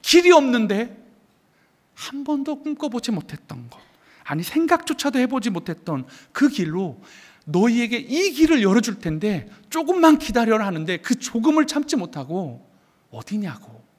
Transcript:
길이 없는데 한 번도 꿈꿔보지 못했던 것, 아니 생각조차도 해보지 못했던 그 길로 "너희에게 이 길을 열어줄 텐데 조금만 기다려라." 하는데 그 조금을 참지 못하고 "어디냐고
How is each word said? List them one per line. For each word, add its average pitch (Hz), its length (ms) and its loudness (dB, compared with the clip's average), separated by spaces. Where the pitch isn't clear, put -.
길이 349 300 6
없는데 240 680 2
한 277 300 -12
번도 294 400 -4
꿈꿔보지 247 480 -6
못했던 131 580 -10
것, - 100 -20
아니 156 200 -6
생각조차도 294 760 -2
해보지 247 300 -2
못했던 165 580 -8
그 - 180 2
길로 170 520 -4
"너희에게 226 520 2
이 339 340 -2
길을 294 320 4
열어줄 214 360 2
텐데 165 480 -4
조금만 320 480 4
기다려라." 220 480 0
하는데 170 320 -4
그 - 180 -2
조금을 294 520 2
참지 294 280 -4
못하고 156 720 -8
"어디냐고 117 720 -10